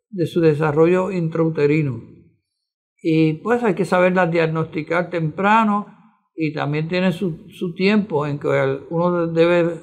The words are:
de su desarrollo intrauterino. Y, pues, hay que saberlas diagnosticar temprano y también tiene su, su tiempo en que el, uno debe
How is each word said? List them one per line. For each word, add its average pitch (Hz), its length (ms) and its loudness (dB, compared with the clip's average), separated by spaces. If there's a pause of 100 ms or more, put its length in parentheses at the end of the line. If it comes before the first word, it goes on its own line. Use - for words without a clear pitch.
de 180 160 -4
su - 140 -2
desarrollo 165 720 2
intrauterino. 160 920 -2 (1000)
Y, 160 400 2
pues, 240 220 -2
hay 208 100 2
que 170 120 -2
saberlas 180 460 2
diagnosticar 160 760 -2
temprano 202 800 0 (460)
y 156 200 -4
también 151 340 -4
tiene 180 240 0
su, 170 380 -6
su 180 240 -8
tiempo 185 520 0
en 147 140 -4
que 147 80 -6
el, 139 420 0
uno 170 380 0
debe 170 560 2